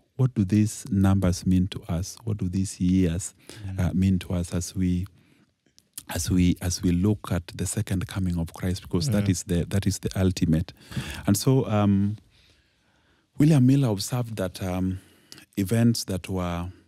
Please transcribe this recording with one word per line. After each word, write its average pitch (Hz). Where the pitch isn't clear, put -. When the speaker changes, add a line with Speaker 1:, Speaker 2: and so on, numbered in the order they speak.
Speaker 1:
what 127
do 104
these 104
numbers 95
mean 92
to -
us? 82
What 107
do 92
these 95
years, 90
Speaker 2:
Mm. 95
Speaker 1:
uh, 87
mean 92
to -
us 87
as 87
we, 92
as 92
we, 90
as 90
we 90
look 98
at 87
the 90
second 95
coming 90
of 82
Christ? 90
Because 90
that 104
Speaker 2:
Mm. 98
Speaker 1:
is 87
the, 85
that 98
is 95
the 85
ultimate. 90
And 101
so, 135
um, 101
William 151
Miller 135
observed 113
that, 95
um, 92
events 117
that 92
were, 87